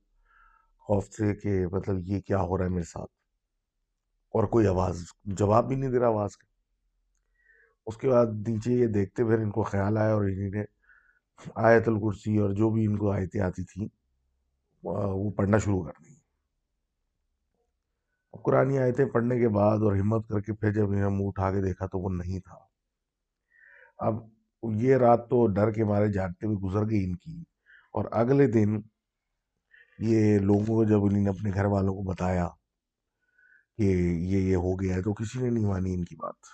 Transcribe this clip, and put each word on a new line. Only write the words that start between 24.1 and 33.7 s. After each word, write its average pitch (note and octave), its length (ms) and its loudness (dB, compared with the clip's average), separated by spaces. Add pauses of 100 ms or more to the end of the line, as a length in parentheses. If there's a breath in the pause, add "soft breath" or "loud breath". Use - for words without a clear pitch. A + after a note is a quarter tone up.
یہ A#2 340 2
رات A#2+ 340 4
تو A#2+ 160 4
ڈر G#2 240 2
کے A2 140 0
مارے G#2 280 2
جاگتے F#2+ 340 -4
ہوئے G#2+ 100 -2
گزر G2 340 -2
گئی G#2 140 0
ان F2+ 120 -4
کی، - 240 -14 (520 soft breath)
اور G#2+ 200 -4
اگلے C3+ 340 2
دن G#2+ 340 2 (1160 soft breath)
یہ G#2+ 400 4
لوگوں G2+ 280 2
کو A2+ 180 2
جب G#2 200 4
انہوں G2+ 180 2
نے G2+ 60 2
اپنے G2+ 260 -4
گھر G2 100 0
والوں G2 300 0
کو G2 80 -10
بتایا F2+ 460 -2 (1300 soft breath)